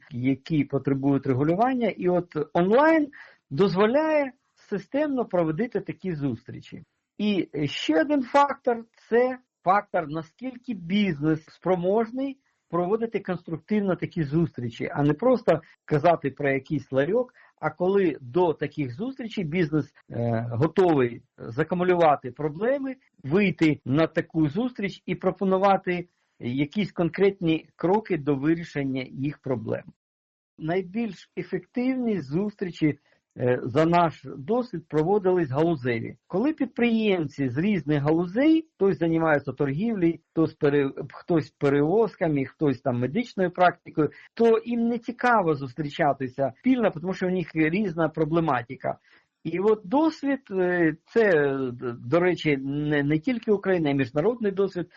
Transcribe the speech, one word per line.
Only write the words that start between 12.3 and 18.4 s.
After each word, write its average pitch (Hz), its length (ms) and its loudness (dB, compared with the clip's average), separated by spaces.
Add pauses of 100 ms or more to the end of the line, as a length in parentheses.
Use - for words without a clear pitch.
проводити 202 500 -2
конструктивно 185 760 -4
такі 160 280 -4
зустрічі, 131 680 -2
а 143 100 0
не 147 100 4
просто 208 480 2 (240)
казати 151 460 2
про 139 200 -2
якийсь 135 400 -4
ларьок. 180 420 0 (260)
А 156 100 -2
коли 180 520 0
до 151 320 0